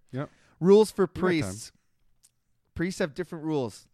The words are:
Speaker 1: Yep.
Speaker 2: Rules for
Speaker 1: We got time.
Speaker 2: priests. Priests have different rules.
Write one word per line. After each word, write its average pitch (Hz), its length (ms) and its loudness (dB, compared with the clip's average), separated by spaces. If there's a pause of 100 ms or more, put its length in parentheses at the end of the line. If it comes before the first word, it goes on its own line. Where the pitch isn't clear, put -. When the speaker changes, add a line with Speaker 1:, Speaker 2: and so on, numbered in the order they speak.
(120)
Speaker 1:
Yep. 135 180 -10 (300)
Speaker 2:
Rules 202 300 6
for 196 140 -2
Speaker 1:
We - 20 -4
got - 80 -8
time. 156 140 -10
Speaker 2:
priests. 113 440 -4 (1040)
Priests 180 260 -6
have 156 140 -2
different 165 300 -10
rules. 143 500 -4